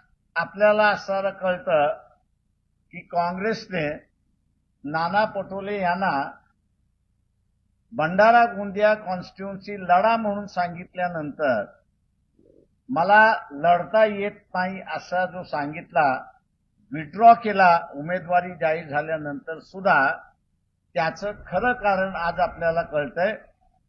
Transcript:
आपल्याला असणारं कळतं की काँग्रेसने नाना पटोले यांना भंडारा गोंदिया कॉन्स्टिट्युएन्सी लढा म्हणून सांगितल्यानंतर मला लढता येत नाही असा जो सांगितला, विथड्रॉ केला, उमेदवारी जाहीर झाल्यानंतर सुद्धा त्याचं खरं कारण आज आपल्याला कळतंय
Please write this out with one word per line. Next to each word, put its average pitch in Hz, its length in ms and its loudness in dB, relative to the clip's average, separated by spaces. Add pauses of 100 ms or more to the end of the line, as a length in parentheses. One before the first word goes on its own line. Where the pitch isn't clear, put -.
(360)
आपल्याला 208 520 2
असणारं 196 440 -2
कळतं 180 600 0 (960)
की 175 100 -16
काँग्रेसने 180 840 -4 (1000)
नाना 170 420 0
पटोले 196 520 -8
यांना 185 320 0 (1800)
भंडारा 202 540 6
गोंदिया 202 500 0
कॉन्स्टिट्युएन्सी 196 840 -10
लढा 190 360 4
म्हणून 208 320 -4
सांगितल्यानंतर 170 1160 -4 (1200)
मला 180 340 6 (320)
लढता 175 520 2
येत 208 320 -6 (160)
नाही 185 260 -4 (160)
असा 180 300 -4
जो 175 180 -12
सांगितला, 147 640 -2 (840)
विथड्रॉ 160 420 6
केला, 190 360 4 (240)
उमेदवारी 175 640 -4
जाहीर 160 320 -2
झाल्यानंतर 151 720 -8
सुद्धा 185 380 0 (960)
त्याचं 170 520 -4
खरं 226 280 -2
कारण 196 420 -2
आज 170 240 -4
आपल्याला 165 440 -2
कळतंय 151 480 -4 (560)